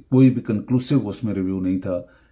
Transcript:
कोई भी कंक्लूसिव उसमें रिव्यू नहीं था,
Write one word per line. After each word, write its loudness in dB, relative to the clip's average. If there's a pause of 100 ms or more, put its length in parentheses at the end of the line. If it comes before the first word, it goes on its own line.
(120)
कोई 6
भी 0
कंक्लूसिव -2
उसमें -6
रिव्यू -4
नहीं -2
था, -6 (240)